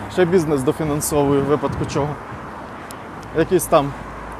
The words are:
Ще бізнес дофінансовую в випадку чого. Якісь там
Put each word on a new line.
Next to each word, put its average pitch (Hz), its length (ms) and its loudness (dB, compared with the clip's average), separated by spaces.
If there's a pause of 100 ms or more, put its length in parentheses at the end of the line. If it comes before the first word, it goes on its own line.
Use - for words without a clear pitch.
(120)
Ще 180 120 4
бізнес 160 380 4
дофінансовую 147 800 2
в - 20 2
випадку 139 420 0
чого. 147 220 0 (1300)
Якісь 165 300 2
там 143 260 4 (480)